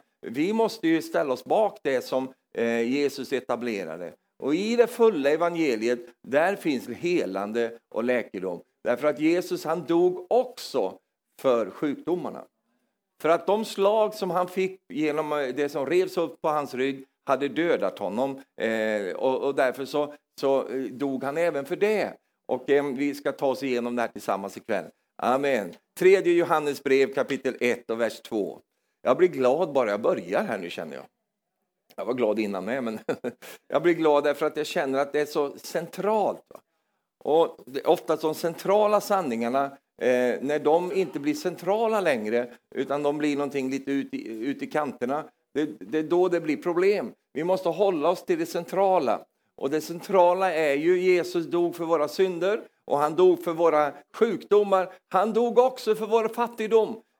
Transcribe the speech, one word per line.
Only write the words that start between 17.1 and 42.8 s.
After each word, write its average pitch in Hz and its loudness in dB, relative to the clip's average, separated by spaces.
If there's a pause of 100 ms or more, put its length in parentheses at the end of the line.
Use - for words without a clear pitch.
hade 139 0
dödat 131 0
honom. 127 -4 (200)
Eh, 107 -2
och, 131 0
och 139 -2
därför 135 0
så, 147 -4 (280)
så, 135 2
eh, 131 -4
dog 131 -4
han 139 -4
även 156 -2
för 175 -6
det. 185 0 (320)
Och, 127 -4
eh, 143 4
vi 143 -2
ska 143 -4
ta 143 -2
oss 127 -2
igenom 120 -2
det 120 0
här 113 -2
tillsammans 98 -4
ikväll. 95 -4 (300)
Amen. 123 0 (260)
Tredje 185 6
Johannes 156 0
brev 135 4
kapitel 131 -2
ett 120 -2
och 113 -2
vers 110 -2
två. 95 -4 (420)
Jag 131 2
blir 180 6
glad 143 2
bara 123 2
jag 104 -2
börjar 156 0
här 120 -4
nu, 87 -8
känner 78 -10
jag. 67 -14 (880)
Jag 95 -8
var 117 -2
glad 110 2
innan 98 -2
med, 127 -4
men 110 -6 (340)
<laughs> - -20
jag 151 0
blir 170 4
glad 151 4
därför 147 0
att 151 -4
jag 151 -4
känner 135 -2
att 143 -2
det 147 0
är 147 0
så 147 -4
centralt, 180 -4
va? - -20 (580)
Och 156 2
det 135 -8
är - -8
ofta 160 4
de 151 -2
centrala 196 2
sanningarna, 135 0 (360)
eh, 123 2
när 143 -2
de 165 2
inte 165 -2
blir 147 0
centrala 196 -2
längre, 120 0 (260)
utan 139 -4